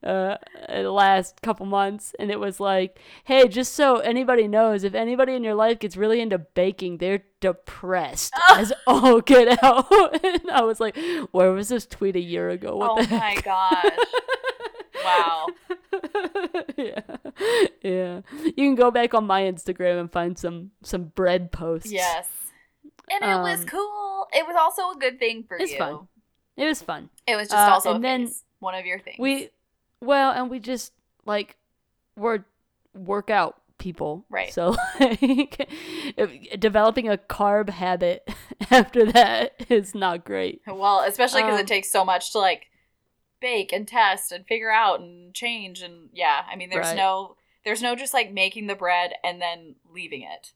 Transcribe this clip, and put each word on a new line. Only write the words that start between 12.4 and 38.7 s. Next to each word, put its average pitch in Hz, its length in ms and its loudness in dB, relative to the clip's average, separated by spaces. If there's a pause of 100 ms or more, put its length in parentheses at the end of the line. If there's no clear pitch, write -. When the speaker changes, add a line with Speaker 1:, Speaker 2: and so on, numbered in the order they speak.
Speaker 1:
ago? 180 280 -8
What 220 140 0
Speaker 2:
Oh 226 120 2
Speaker 1:
the 226 120 0
Speaker 2:
my - 20 0 (140)
Speaker 1:
heck?" 202 120 -4
Speaker 2:
gosh. 190 540 0 (1040)
Wow. 330 500 0
Speaker 1:
<laughs> - 40 -18 (1200)
Yeah. 233 240 -8 (800)
Yeah. 185 400 -6 (220)
You 320 100 -2
can 277 220 2
go 247 160 4
back 240 220 0
on 220 140 2
my 196 140 2
Instagram 180 580 -2
and 170 120 -8
find 175 260 -4
some, 170 340 -10 (120)
some 180 220 -8 (100)
bread 180 360 0
posts. 165 400 -6
Speaker 2:
Yes. 180 360 -2 (840)
And 392 140 -4
it 381 180 0
was - 200 -4
Speaker 1:
Um, - 60 -10
Speaker 2:
cool. 403 680 -8
It 320 140 0
was 339 120 -4
also 359 320 0
a 285 80 -14
good 254 200 -4
thing 226 240 -4
for 185 140 -14
Speaker 1:
It's 170 160 -4
Speaker 2:
you. 139 40 -8
Speaker 1:
fun. 151 300 -8 (500)
It 277 80 -2
was 311 160 -2
fun. 151 280 -12 (180)
Speaker 2:
It 233 80 0
was 208 140 -6
just 208 200 4
Speaker 1:
Uh, 196 40 8
Speaker 2:
also 185 180 2
a 190 40 0
Speaker 1:
and 226 80 -4
then 254 240 -2
Speaker 2:
phase. - 160 -14 (160)
One 185 160 -8
of 185 100 -10
your 180 140 -6
things. - 200 -18
Speaker 1:
we, 269 300 -2 (520)
well, 269 300 2
and 247 180 -4
we 254 100 -10
just, 233 340 -10 (320)
like, 208 320 -6 (580)
were 208 300 -4 (500)
workout 196 640 -2 (160)
people. 165 520 -10
Speaker 2:
Right. 190 240 -6
Speaker 1:
So, 180 220 0 (120)
<laughs> - 120 -12
like, 262 680 0 (480)
if, 175 420 -6
developing 220 500 2
a 202 80 0
carb 214 520 0
habit 180 580 -4 (220)
<laughs> - 220 -4